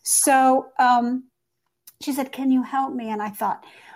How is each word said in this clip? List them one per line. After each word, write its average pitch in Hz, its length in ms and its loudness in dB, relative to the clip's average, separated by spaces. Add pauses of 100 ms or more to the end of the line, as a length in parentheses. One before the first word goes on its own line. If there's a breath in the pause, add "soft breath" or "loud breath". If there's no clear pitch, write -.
So, 262 760 2
um, 247 460 2 (760)
she 285 120 -6
said, 262 180 -6
"Can 262 180 -4
you 254 140 2
help 269 320 -4
me?" 226 140 -8
And 214 120 -6
I 214 80 -6
thought, 202 360 -6 (300 loud breath)